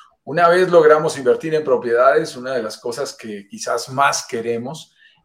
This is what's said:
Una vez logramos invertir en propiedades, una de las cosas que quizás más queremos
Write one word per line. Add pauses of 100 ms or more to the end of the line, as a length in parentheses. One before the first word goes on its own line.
(240)
Una
vez
logramos
invertir
en
propiedades,
una
de
las
cosas
que
quizás
más
queremos (300)